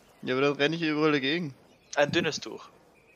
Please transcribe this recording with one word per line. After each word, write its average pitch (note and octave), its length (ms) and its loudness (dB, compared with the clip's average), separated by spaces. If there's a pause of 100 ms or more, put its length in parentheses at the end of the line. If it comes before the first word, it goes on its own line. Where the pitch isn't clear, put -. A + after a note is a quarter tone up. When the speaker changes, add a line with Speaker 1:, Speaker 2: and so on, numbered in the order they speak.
(220)
Speaker 1:
Ja, B2+ 120 -2
aber C3 80 2
dann C#3+ 120 4
renne C#3+ 220 2
ich E3+ 60 -4
überall D#3 300 2
dagegen. D3 420 -2 (420)
Speaker 2:
Ein C#3+ 160 2
dünnes D#3+ 280 0
Tuch. - 280 -14 (480)